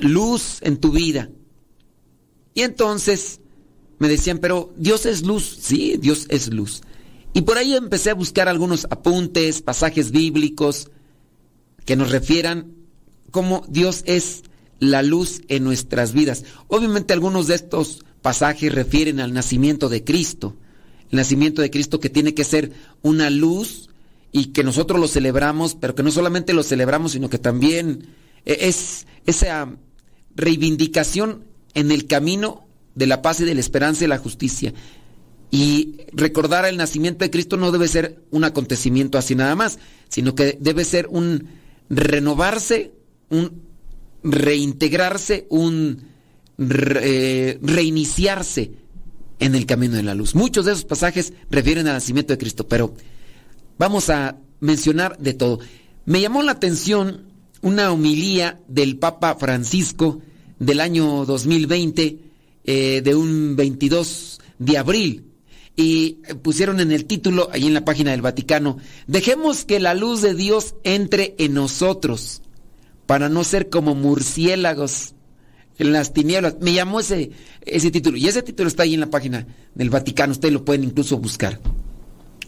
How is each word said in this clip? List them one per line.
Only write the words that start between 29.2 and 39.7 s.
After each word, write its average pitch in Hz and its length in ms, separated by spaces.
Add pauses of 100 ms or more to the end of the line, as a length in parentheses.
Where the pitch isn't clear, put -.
esa 156 500 (600)
reivindicación 160 1080 (300)
en 147 180
el 147 160
camino 175 600 (280)
de 131 120
la 131 140
paz 160 200
y 170 40
de 165 100
la 131 40
esperanza 147 460
y - 20
la 139 100
justicia. - 560 (800)
Y 147 460 (160)
recordar 156 520
el 185 120
nacimiento 165 480
de 170 60
Cristo 175 260
no 180 140
debe 170 180
ser 165 420
un 156 140
acontecimiento 131 720
así 131 180
nada 135 200
más, 220 220 (300)